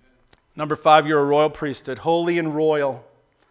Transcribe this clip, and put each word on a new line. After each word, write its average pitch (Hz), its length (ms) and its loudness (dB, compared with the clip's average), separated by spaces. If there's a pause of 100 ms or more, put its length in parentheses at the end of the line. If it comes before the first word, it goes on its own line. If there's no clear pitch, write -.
(560)
Number 151 200 -4
five, 156 300 4
you're 151 140 0
a 143 40 0
royal 147 260 2
priesthood, 135 480 -8
holy 170 400 -2
and 160 160 -4
royal, 147 500 -2 (460)